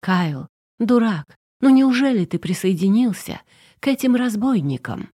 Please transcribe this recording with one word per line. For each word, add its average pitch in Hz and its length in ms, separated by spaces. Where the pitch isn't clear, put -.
Кайл, 165 480
дурак, 226 580
ну 269 100
неужели 262 540
ты 170 140
присоединился 196 1000
к - 80
этим 262 280
разбойникам? 208 1040